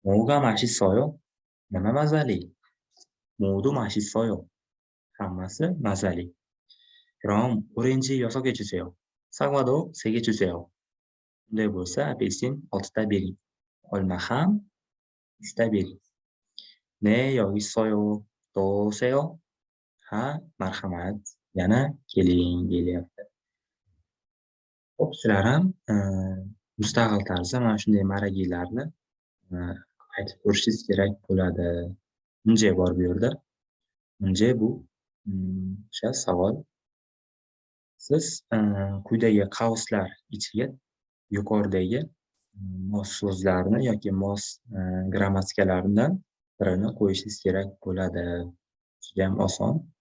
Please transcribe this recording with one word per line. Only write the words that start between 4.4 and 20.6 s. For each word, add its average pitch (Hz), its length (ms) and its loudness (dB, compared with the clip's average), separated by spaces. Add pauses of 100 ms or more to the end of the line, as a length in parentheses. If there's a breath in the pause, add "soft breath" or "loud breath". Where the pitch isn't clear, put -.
Hammasi 92 480 -6 (200)
mazali. 95 400 -2 (960 soft breath)
Krom, 107 300 2 (260)
orange 131 360 0 (100)
yosoq 123 220 -4 (120)
juseyo. 92 300 -6 (420)
Saguado 139 460 0 (180)
sege 110 320 -2
juseyo. 95 340 0 (920)
Unday 107 240 0
bo'lsa, 90 260 -4 (120)
apelsin 120 400 -2 (200)
oltita 110 380 -2
bering. 95 260 -2 (560)
Olma 95 240 0 (100)
ham 147 220 2 (920)
uchta - 320 -2
bering. 92 280 -2 (1000 loud breath)
Ne 104 140 4 (220)
yogi 104 240 0
soyo, 104 640 0 (300)
doseyo. 107 840 0 (680)
Ha, 107 140 -2 (360)
marhamat. 92 580 -6 (360)